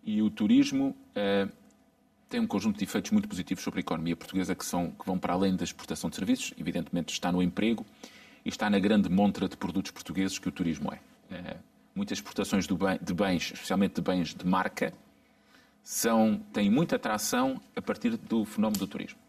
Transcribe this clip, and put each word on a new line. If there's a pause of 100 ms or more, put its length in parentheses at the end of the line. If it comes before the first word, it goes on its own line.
E
o
turismo, (220)
eh, (800)
tem
um
conjunto
de
efeitos
muito
positivos
sobre
a
economia
portuguesa
que
são,
que
vão
para
além
da
exportação
de
serviços.
Evidentemente
está
no
emprego (580)
e
está
na
grande
montra
de
produtos
portugueses
que
o
turismo
é. (320)
Eh, (400)
muitas
exportações
do
bem,
de
bens,
especialmente
de
bens
de
marca, (880)
são, (100)
têm
muita
atração (120)
a
partir
do
fenómeno
do
turismo.